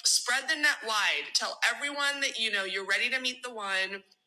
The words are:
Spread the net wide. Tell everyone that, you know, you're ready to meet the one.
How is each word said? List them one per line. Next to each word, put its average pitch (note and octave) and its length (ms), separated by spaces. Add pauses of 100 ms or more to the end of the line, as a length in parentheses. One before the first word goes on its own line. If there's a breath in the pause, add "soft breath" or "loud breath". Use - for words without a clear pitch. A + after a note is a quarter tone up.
Spread C4 460
the D#4 80
net D4 280
wide. F#3+ 480
Tell G3+ 320
everyone C#4+ 540
that, C#4 180
you A3+ 140
know, G3+ 140
you're F#3+ 200
ready G3+ 240
to C4 120
meet B3+ 220
the B3 100
one. G3 500 (240)